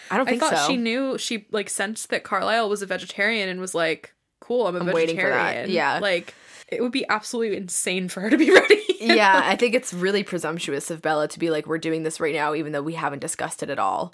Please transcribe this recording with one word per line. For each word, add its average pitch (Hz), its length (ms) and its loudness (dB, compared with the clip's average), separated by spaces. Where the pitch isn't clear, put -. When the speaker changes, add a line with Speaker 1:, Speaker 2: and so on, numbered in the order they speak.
Speaker 1:
I - 80 0
don't 262 100 2
think 247 160 0
Speaker 2:
I 311 60 4
thought 165 160 2
Speaker 1:
so. - 20 2
Speaker 2:
she 269 80 2
knew, 247 440 -2
she, 220 320 -6
like, 208 180 -4
sensed 208 400 -4
that 220 140 -2
Carlisle 208 440 0
was 202 140 -2
a 196 60 -8
vegetarian 196 600 -2
and 185 140 -4
was 185 140 -6
like, 160 380 -2
"Cool, 240 260 0
I'm 175 80 -2
a 175 40 -2
Speaker 1:
I'm 175 80 -2
waiting 165 280 2
for 185 140 0
that. 120 160 2
Speaker 2:
vegetarian." - 40 -4
Speaker 1:
Yeah. 151 280 2
Speaker 2:
Like, 190 340 -2
it - 140 -2
would 240 100 -2
be 262 180 -4
absolutely 214 480 -2
insane 185 520 -2
for 185 120 -8
her 208 100 0
to 302 60 6
be 277 140 4
<laughs> - 20 6
ready. 403 240 8
Speaker 1:
Yeah, 202 440 6
I 196 100 2
think 226 200 2
it's 254 180 -2
really 190 300 0
presumptuous 160 680 -4
of 165 100 -8
Bella 151 280 0
to - 100 -12
be 170 100 0
like, 156 180 -2
"We're 156 100 -2
doing 160 260 -2
this 156 160 -4
right 156 160 0
now," 151 180 0
even 151 200 -4
though 143 100 -2
we 160 120 -6
haven't 151 240 -4
discussed - 440 -6
it - 60 -8
at 131 100 -4
all. 98 340 -2